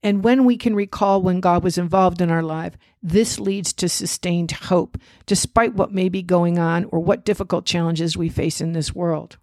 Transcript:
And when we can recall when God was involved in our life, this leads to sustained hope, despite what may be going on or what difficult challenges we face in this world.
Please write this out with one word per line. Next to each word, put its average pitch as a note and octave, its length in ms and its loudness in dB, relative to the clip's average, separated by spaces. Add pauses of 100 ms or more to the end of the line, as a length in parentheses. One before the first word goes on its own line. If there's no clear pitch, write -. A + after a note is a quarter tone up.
And G3+ 200 0
when B3+ 200 4
we B3 140 4
can A3 180 0
recall G3+ 460 2
when F#3 180 2
God F3 240 2
was F3+ 140 0
involved F3 420 2
in F3 100 2
our E3 140 2
life, D#3+ 320 -6 (260)
this G#3 380 2
leads G3 340 -4
to F#3 140 -2
sustained E3+ 640 -2
hope, - 460 -2 (300)
despite A3+ 480 2
what G3 180 0
may F#3 160 0
be F#3 140 -4
going F3 360 2
on E3 260 0
or E3 140 -4
what F3+ 240 0
difficult F#3 420 -2
challenges E3 520 -2
we E3+ 100 -2
face - 320 -4
in E3 140 -4
this D#3 200 -4
world. D#3+ 500 -4